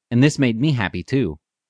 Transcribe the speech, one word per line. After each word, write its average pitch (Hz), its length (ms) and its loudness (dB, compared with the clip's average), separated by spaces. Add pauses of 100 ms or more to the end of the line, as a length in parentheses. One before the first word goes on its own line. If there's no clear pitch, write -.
(100)
and 120 120 4
this 147 160 2
made 117 200 0
me 147 140 0
happy 92 300 -4
too. 98 380 -4 (300)